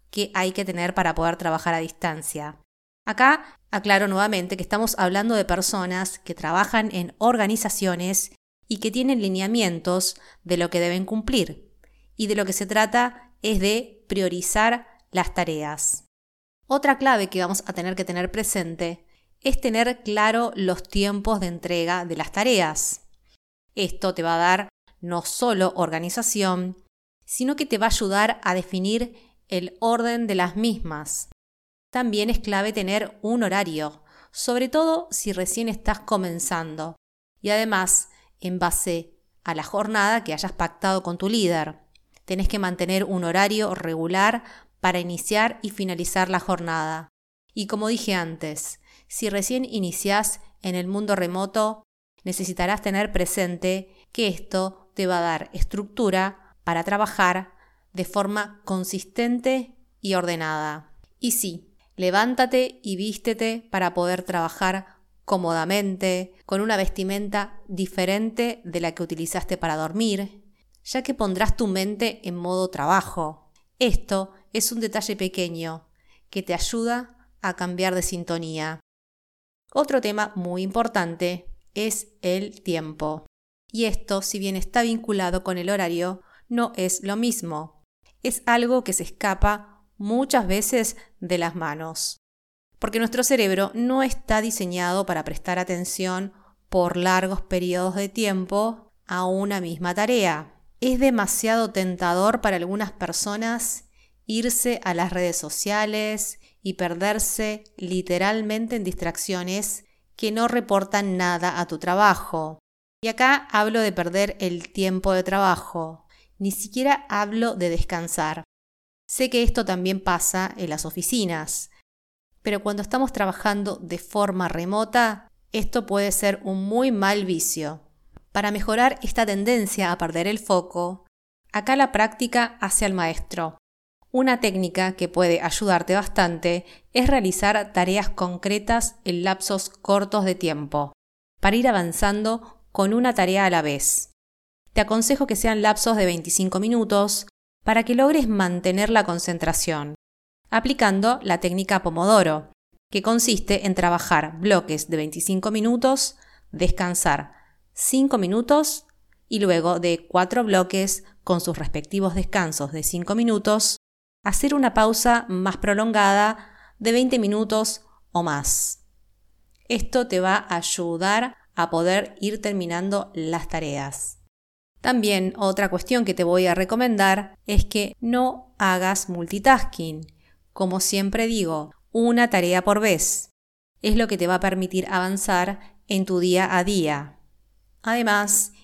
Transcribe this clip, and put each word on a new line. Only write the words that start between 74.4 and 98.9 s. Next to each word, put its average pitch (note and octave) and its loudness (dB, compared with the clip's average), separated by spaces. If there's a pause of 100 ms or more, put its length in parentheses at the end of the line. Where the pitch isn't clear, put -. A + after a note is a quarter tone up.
es A3 -2
un A#3 -6
detalle G#3+ -4
pequeño E3 -6 (400)
que F#3+ -6
te F#3 -4
ayuda A#3 -4 (120)
a F3+ -4
cambiar F#3 -2
de F#3 0
sintonía. E3 -6 (920)
Otro C#4 2
tema G#3 -2
muy F3 -4
importante F#3 -2 (200)
es G#3+ -4 (140)
el G3 -2
tiempo. D#3 -6 (440)
Y A3+ -2
esto, G3 0
si G3 -4
bien F#3+ -2
está A#3 0
vinculado G3+ 0
con F#3 -4
el F3 -4
horario, F#3 -2 (260)
no A#3 -2
es F#3 -2
lo G3+ -4
mismo. E3+ -4 (400)
Es B3+ -4
algo A#3+ 2
que F#3 -4
se - -2
escapa G#3 -2 (200)
muchas A#3 0
veces G#3+ 0 (240)
de F3 -2
las E3+ -2
manos, D#3+ -6 (640)
porque A3 -2
nuestro A#3 0
cerebro G3 2
no B3+ 2
está A3 0
diseñado F#3 -2
para E3 -2
prestar F3 -4
atención F#3 -4 (360)
por F3 2
largos F#3 2
periodos F3+ -2
de G3 -2
tiempo G3+ -2 (140)